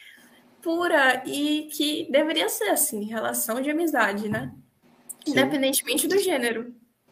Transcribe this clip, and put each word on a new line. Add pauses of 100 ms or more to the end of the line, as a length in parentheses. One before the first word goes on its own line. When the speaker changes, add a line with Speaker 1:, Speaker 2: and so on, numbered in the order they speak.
(640)
Speaker 1:
pura
e
que
deveria
ser,
assim,
relação
de
amizade,
né? (720)
Speaker 2:
Sim.
Speaker 1:
Independentemente
do
gênero. (380)